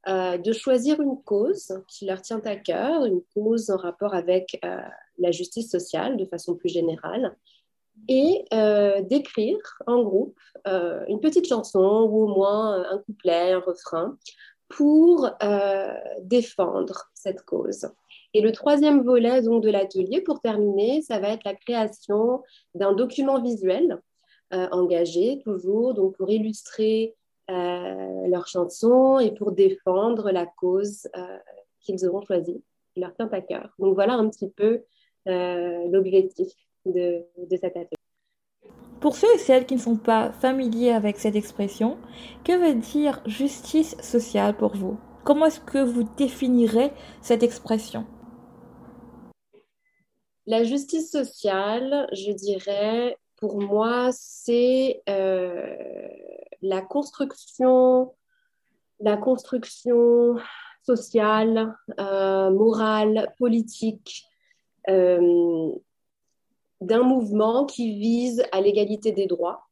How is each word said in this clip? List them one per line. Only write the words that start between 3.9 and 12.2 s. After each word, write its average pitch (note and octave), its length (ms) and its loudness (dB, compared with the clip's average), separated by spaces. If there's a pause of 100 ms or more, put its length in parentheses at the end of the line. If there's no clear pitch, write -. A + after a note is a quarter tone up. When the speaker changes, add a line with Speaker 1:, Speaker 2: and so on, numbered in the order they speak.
Speaker 1:
avec, F#3 520 -2
euh, F3+ 120 -8 (400)
la F3 140 0
justice F3+ 400 -8
sociale F3+ 460 -4
de - 80 -4
façon F3 300 -8
plus F3 140 -6
générale, E3+ 680 -4 (720)
et, C#4+ 340 2 (100)
euh, G#3 480 4
d'écrire B3+ 580 -2 (280)
en A#3+ 160 4
groupe, G#3 340 -2 (300)
euh, F3 400 -2
une G#3+ 140 -4
petite D#4 260 2
chanson G#3+ 320 0 (300)
ou A3 140 4